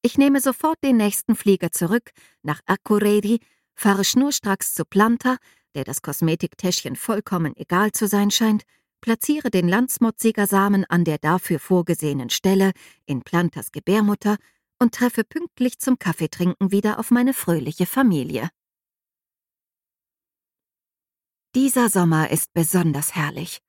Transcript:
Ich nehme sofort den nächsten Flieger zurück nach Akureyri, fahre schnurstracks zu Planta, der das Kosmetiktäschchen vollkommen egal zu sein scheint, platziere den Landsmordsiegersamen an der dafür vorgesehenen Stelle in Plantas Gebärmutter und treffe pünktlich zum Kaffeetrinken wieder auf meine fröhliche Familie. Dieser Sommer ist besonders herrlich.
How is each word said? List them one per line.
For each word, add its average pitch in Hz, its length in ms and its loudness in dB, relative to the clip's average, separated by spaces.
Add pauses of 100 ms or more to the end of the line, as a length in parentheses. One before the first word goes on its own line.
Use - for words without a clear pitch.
Ich - 160 -2
nehme 277 240 4
sofort 311 420 -2
den 269 140 2
nächsten 214 400 0
Flieger 185 360 0
zurück 190 380 -2 (320)
nach 147 220 -6
Akureyri, 208 760 2 (340)
fahre 196 300 2
schnurstracks 247 720 -2
zu 156 100 -4
Planta, 233 520 2 (380)
der 143 100 -6
das - 180 -8
Kosmetiktäschchen 165 960 -4
vollkommen 190 600 -4
egal 190 360 0
zu 208 160 -2
sein 202 220 2
scheint, 214 320 0 (400)
platziere 269 480 -2
den 175 180 2
Landsmordsiegersamen 202 1200 0
an 170 180 2
der 156 140 -2
dafür 165 400 -2
vorgesehenen 156 720 -2
Stelle 190 420 2 (320)
in 131 180 -6
Plantas 170 500 -4
Gebärmutter 208 640 0 (420)
und 240 160 2
treffe 240 300 0
pünktlich - 540 -4
zum 254 200 0
Kaffeetrinken 180 720 -2
wieder 202 280 0
auf - 120 -6
meine 247 240 2
fröhliche 160 500 -2
Familie. 156 640 0 (3000)
Dieser 254 360 2
Sommer 165 400 2
ist - 240 -4
besonders 165 600 0
herrlich. - 440 -6 (100)